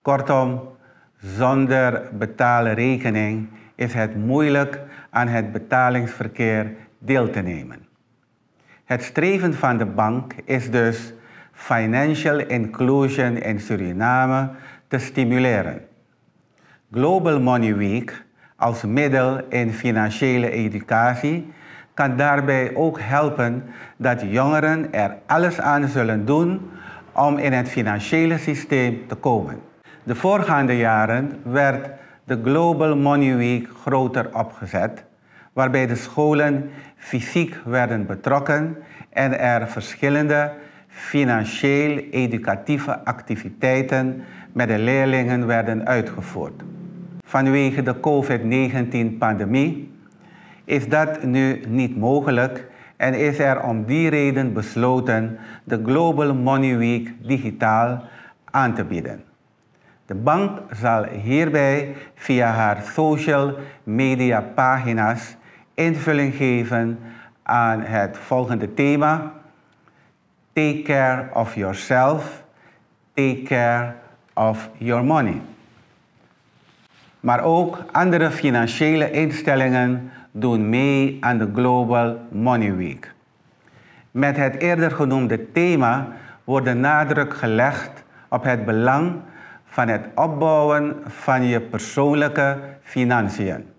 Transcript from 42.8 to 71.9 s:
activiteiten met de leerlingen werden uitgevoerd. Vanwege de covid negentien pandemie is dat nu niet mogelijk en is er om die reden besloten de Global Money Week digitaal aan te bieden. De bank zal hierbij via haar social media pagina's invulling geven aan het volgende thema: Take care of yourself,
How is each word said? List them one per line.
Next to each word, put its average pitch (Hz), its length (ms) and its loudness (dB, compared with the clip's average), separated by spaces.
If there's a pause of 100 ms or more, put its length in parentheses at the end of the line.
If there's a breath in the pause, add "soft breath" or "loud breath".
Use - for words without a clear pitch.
activiteiten 131 1160 -2 (280 loud breath)
met 123 160 -2
de 110 100 0
leerlingen 127 680 2
werden 113 400 0
uitgevoerd. 92 760 -4 (600)
Vanwege 135 580 2
de 123 160 -2
covid 139 440 0
negentien 120 760 0
pandemie 120 720 0 (760 loud breath)
is 127 240 -2
dat 156 340 2
nu 131 440 0
niet 123 300 0
mogelijk 131 720 0 (280 loud breath)
en 131 160 0
is 147 260 0
er 139 240 2
om 110 220 -2
die 156 240 2
reden 139 440 2
besloten 113 840 0 (260 loud breath)
de 113 200 -2
Global 147 520 2
Money 131 420 2
Week 117 360 0 (140)
digitaal 113 760 0 (420 loud breath)
aan 131 280 0
te 95 100 -4
bieden. 71 400 -8 (840 soft breath)
De 98 100 -10
bank 156 440 0 (120)
zal 113 320 0
hierbij 139 920 0 (200 loud breath)
via 123 360 2
haar 107 300 0
social 147 720 0 (280 loud breath)
media 123 580 2
pagina's 117 920 0 (380 loud breath)
invulling 151 600 0
geven 117 640 0 (440 loud breath)
aan 117 380 2
het 104 360 -2
volgende 113 560 -2
thema: 147 580 2 (1200 soft breath)
Take 151 280 0
care 131 520 0
of 113 220 -2
yourself, 127 880 0 (680 soft breath)